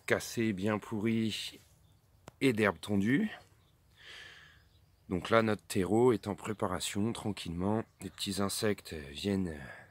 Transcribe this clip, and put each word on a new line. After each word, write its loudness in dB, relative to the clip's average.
cassés 0
bien 0
pourris -2
et 4
d'herbes 2
tondues. 2
Donc -2
là 8
notre 0
terreau 4
est -2
en -2
préparation -2
tranquillement. -2
Les -10
petits -4
insectes -2
viennent -2